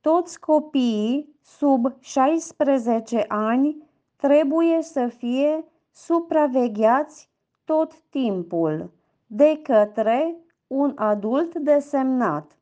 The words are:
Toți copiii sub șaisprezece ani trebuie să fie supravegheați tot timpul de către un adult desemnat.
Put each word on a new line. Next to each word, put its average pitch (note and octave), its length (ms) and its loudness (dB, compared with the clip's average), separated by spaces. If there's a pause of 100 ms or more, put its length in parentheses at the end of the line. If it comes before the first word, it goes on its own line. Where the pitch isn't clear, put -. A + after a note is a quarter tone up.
Toți F4 400 0
copiii C4 1000 -2
sub C4+ 440 0 (140)
șaisprezece C4 1300 -2
ani A#3+ 600 -2 (280)
trebuie D#4+ 640 2
să C4+ 240 -4
fie C4+ 580 -2 (260)
supravegheați C4+ 1400 0 (340)
tot D#4 360 -2
timpul F3 920 -4 (360)
de D4+ 360 2
către A3+ 760 0 (300)
un C#4 280 -2
adult A3 600 -2
desemnat. C4 1080 -2